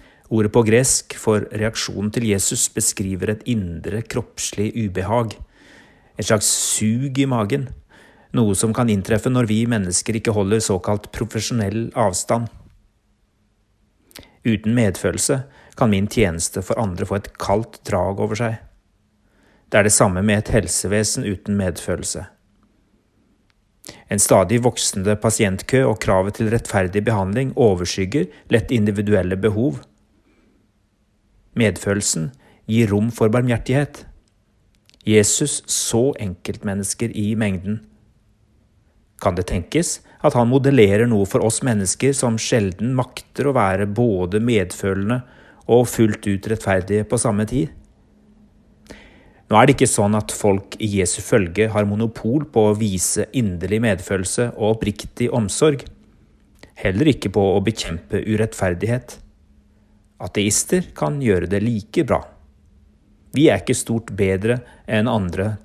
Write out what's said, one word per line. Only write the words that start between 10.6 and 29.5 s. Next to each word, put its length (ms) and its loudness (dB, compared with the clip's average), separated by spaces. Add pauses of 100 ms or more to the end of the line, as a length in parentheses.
såkalt 520 -2
profesjonell 720 -4 (100)
avstand. 480 0 (2000)
Uten 320 0
medfølelse 640 0 (340)
kan 160 2
min 160 0
tjeneste 560 -2
for 160 -4
andre 280 -4
få 120 -2
et 120 -16 (100)
kaldt 460 -2
drag 360 -2
over 160 -4
seg. 180 -4 (1120)
Det 80 6
er 80 6
det 80 4
samme 280 4
med 200 2
et 100 -4
helsevesen 720 0
uten 320 -2
medfølelse. 720 -4 (1800)
En 120 0
stadig 420 4
voksende 560 0
pasientkø 640 0
og 160 0
kravet 360 0
til 160 0
rettferdig 520 -2
behandling 520 -2
overskygger 720 0 (240)
lett 200 2
individuelle 640 0
behov. 440 -2 (1700)